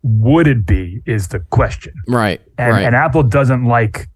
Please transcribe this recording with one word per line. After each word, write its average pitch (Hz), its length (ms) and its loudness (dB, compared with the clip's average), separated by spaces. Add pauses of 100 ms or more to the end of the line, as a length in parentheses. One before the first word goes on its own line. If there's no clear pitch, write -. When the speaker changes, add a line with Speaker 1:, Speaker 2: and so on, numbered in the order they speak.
Speaker 1:
Would 127 440 2
it 120 180 0
be 90 400 -4
is 107 220 -4
the 95 120 -8 (120)
question. - 420 -2 (140)
Speaker 2:
Right, 110 320 -2 (180)
Speaker 1:
And, 120 140 0
Speaker 2:
right. 104 140 2
Speaker 1:
and 117 100 2
Apple 151 280 2
doesn't 127 420 2
like 117 500 0